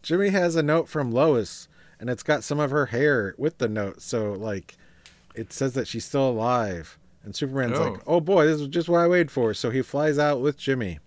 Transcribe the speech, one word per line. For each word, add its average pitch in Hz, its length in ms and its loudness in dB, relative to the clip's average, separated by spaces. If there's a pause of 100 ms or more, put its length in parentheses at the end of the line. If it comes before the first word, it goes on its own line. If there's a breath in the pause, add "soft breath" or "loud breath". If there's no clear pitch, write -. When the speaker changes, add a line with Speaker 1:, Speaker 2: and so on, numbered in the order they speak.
Speaker 1:
Jimmy 190 280 2
has 175 260 2
a 160 60 2
note 151 260 2
from 131 240 -2
Lois, 127 560 2 (320 soft breath)
and 113 100 -8
it's 120 120 -6
got 151 220 0
some 147 140 -2
of 147 120 0
her 143 160 2
hair 123 520 0
with 147 200 -2
the 120 100 0
note. 104 340 -4
So, 107 300 -2
like, 101 440 -8 (580 soft breath)
it 110 180 -10
says 135 220 -4
that 131 120 -4
she's 113 180 -8
still 135 240 0
alive. 113 720 -2 (260)
And 101 120 -14
Superman's 131 420 -2
Speaker 2:
Oh. 156 140 0
Speaker 1:
like, 95 140 -12
"Oh 170 140 2
boy, 160 260 4
this 156 140 2
is 143 80 -6
just 165 200 -4
what 170 120 4
I 170 80 4
waited 175 220 4
for." 113 240 0
So 123 160 -4
he 127 120 0
flies 147 360 0
out 147 220 2
with 143 180 0
Jimmy. 113 480 -2